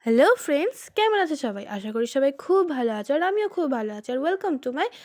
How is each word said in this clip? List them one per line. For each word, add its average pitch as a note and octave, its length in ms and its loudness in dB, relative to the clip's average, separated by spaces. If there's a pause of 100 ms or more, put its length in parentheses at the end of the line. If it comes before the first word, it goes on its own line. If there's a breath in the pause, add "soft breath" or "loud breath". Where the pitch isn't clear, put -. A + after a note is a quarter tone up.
হ্যালো C4+ 260 6
ফ্রেন্ডস, E4 560 -2
কেমন G#4+ 280 2
আছো D#4+ 180 0
সবাই? G3+ 300 -6
আশা G#3 260 -8
করি A#3 140 -2
সবাই C#4 260 2
খুব F#4 360 2
ভালো B3 240 -2
আছো, G#3+ 220 -4
আর D#4+ 80 2
আমিও G4+ 260 0
খুব E4+ 220 -2
ভালো G#3+ 240 -4
আছি, G#3+ 180 -10
আর B3+ 60 -2
welcome F4 440 -2
to B3 100 -4
my D#4+ 140 -2 (180 loud breath)